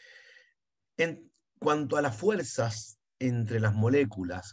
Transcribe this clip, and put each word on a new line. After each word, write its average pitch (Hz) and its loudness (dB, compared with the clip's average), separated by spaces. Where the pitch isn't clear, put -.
En - -4
cuanto 151 0
a 147 4
las 131 0
fuerzas 147 -2
entre 117 0
las 107 4
moléculas, 107 0